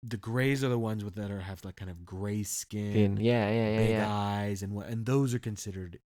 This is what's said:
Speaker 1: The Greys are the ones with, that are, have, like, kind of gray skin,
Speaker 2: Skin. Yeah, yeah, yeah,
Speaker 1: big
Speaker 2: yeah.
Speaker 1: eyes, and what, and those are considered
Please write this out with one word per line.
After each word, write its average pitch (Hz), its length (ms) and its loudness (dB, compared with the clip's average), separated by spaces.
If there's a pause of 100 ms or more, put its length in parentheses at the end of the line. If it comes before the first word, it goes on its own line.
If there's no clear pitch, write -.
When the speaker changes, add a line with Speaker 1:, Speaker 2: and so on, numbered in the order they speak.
Speaker 1:
The 117 140 -6
Greys 131 460 0
are 131 60 2
the 120 100 2
ones 110 240 -2
with, 101 120 -8
that 104 160 -6
are, 101 100 -4
have, 92 220 -8
like, 95 120 -10
kind 95 160 -10
of 87 140 -14
gray 101 380 -4
skin, 104 480 -4
Speaker 2:
Skin. 101 260 6
Yeah, 110 320 4
yeah, 113 220 2
yeah, 110 60 2
Speaker 1:
big 110 140 6
Speaker 2:
yeah. 107 220 2
Speaker 1:
eyes, 101 500 0
and 98 100 -4
what, 101 140 -6
and 113 180 -4
those 131 280 4
are 123 60 0
considered 95 680 -8